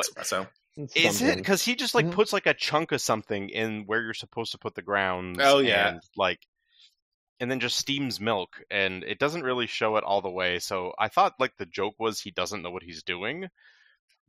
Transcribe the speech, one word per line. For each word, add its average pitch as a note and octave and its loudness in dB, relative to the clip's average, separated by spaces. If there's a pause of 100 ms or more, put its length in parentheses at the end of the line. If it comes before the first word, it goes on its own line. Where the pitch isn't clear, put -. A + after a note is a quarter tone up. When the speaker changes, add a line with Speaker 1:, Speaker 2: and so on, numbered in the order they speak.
Speaker 1:
espresso. - -4 (260)
Speaker 2:
It's D3 -6
Speaker 3:
is E3 4 (160)
it? B3+ 2
Speaker 2:
something. C4+ 0
Speaker 3:
'Cause F#3+ 2
he A#3+ 0
just, B3+ -4
like, A#3 4
Speaker 4:
Mm-hmm. F3 -2
Speaker 3:
puts, G#3+ 2
like, G3 0
a D3 4
chunk D#3 0
of C3+ 0
something G#2 -2
in G#2+ -2
where A2 0
you're A2+ -6
supposed - -8
to - -14
put - -8
the - -10
grounds F#2 0
Speaker 1:
Oh, C#3 8
yeah. G2+ 4
Speaker 3:
and, - -4 (160)
like, F#2 2 (1000)
and B2 -4
then C3 -2
just A#2+ -2
steams C#3 -4
milk, G#2 -2
and F#2+ 0
it - -6
doesn't D3+ 0
really B2 0
show A2 0
it G#2 2
all G2 2
the F#2+ -4
way. F2+ 0
So F2+ -4
I G#2+ 2
thought, F#3+ 4
like, B2+ -2
the G3 -6
joke G2+ -4
was A2 -2
he G2 -10
doesn't F#2 -4
know F2 -8
what F2+ -8
he's E2+ -16
doing, A#2 -6 (800)